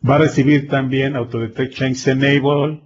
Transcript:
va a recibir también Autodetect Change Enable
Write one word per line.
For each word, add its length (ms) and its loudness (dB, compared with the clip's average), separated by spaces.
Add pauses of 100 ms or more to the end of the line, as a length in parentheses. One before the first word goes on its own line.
va 80 4
a 40 4
recibir 480 2
también 480 -2
Autodetect 580 -6
Change 380 -2
Enable 760 0